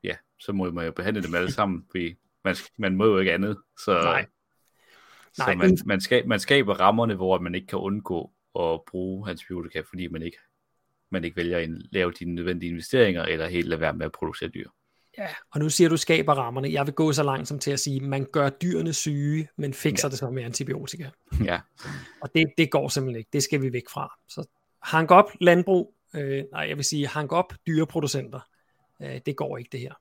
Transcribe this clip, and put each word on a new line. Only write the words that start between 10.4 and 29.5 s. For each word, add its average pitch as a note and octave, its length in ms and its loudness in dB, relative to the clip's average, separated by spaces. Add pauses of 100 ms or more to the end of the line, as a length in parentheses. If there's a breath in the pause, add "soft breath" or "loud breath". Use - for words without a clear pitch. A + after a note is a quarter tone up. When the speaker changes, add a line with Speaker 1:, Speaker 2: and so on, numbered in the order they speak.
Speaker 1:
man F2+ 140 -4
ikke E2 120 -6
vælger E2+ 220 0
at E2 60 0
in-, D#2+ 180 -8 (100)
lave F2+ 200 0
de F2 120 -14
nødvendige E2+ 460 -4
investeringer, F2+ 520 2
eller D#2+ 260 -2
helt F2 200 0
lade D#2+ 120 -2
være D#2 140 0
med D#2+ 120 -4
at D#2 60 -6
producere - 360 -8
dyr. - 200 -12 (500)
Speaker 2:
Ja, G3 100 -10 (220 loud breath)
og D3 100 -4
nu D3+ 80 2
siger E3 200 6
du, E3 80 4
skaber D3+ 380 2
rammerne. C3 380 -2
Jeg C#3+ 140 0
vil D3 80 -6
gå D#3 180 2
så D3 100 0
langt C3+ 260 -2
som D3 100 -6
til C#3+ 120 -4
at C3+ 100 -2
sige, C3+ 200 -4
man C#3 320 -4
gør C#3+ 160 2
dyrene E3 440 -2
syge, D3 640 -2
men C#3+ 180 -4
fikser D3 340 -2
Speaker 1:
Ja. - 20 -2
Speaker 2:
det C3 80 -8
så B2+ 120 -6
med B2+ 140 -6
antibiotika. C3+ 680 -8 (220)
Speaker 1:
<laughs> G#2+ 120 2
Ja. F2 160 0 (600 loud breath)
Speaker 2:
Og - 140 -14
det, D#3+ 120 6 (120)
det D#3+ 120 4
går C#3 180 2
simpelthen C3 300 -2
ikke. A2 140 -14
Det C#3+ 100 0
skal C#3+ 200 0
vi C3 100 -2
væk A#2+ 180 -6
fra. - 280 -10 (100)
Så D#3 180 -12 (360)
hank D#3+ 280 2
op G3+ 200 8 (100)
landbrug. F3 540 4 (200)
Øh, C#3 380 -4
nej, D#3 160 -6
jeg D3+ 80 -6
vil C#3+ 80 -6
sige, C#3+ 220 -2
hank D3+ 260 -4
op F3 200 0 (140)
dyreproducenter. D3 720 -2 (640)
Øh, C3+ 240 -12
det C#3+ 100 -4
går - 220 -6